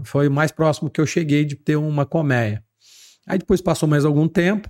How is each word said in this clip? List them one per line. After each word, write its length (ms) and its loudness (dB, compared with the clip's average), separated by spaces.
foi 240 0
o 40 2
mais 200 0
próximo 380 0
que 100 -8
eu 60 4
cheguei 400 0
de 100 -6
ter 200 -2
uma 320 -2
colmeia. 560 -2
Aí 100 -2
depois 240 0
passou 260 0
mais 180 2
algum 220 2
tempo, 420 0